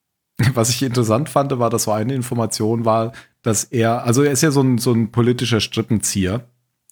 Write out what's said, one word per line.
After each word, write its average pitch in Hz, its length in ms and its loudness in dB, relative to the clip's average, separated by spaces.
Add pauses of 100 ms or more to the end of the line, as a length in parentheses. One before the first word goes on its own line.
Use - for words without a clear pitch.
<laughs> - 360 -20 (160)
was 113 160 2
ich - 120 -2
interessant 120 460 0
fand, 139 320 0
war, 117 100 2
dass 113 140 -2
so 110 80 -2
eine 110 240 0
Information 117 680 -2
war, 113 260 0 (300)
dass 113 240 -2
er, 117 400 0
also 135 180 2
er 147 80 2
ist 127 120 0
ja 156 80 4
so 139 100 2
ein, 127 160 2
so 120 160 0
ein 113 180 0
politischer 117 480 0
Strippenzieher, 101 880 -2 (440)